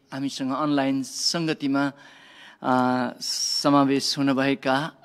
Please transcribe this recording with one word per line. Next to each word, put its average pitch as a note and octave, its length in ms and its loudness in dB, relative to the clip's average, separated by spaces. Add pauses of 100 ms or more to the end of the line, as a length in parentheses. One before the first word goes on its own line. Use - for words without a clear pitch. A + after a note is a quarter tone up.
(140)
हामीसँग C3+ 380 -4
अनलाइन C3+ 520 0
सङ्गतिमा, C#3+ 880 -2 (720)
आ, B2+ 460 2 (120)
समावेश C#3 960 2
हुनुभएका C#3 760 0 (140)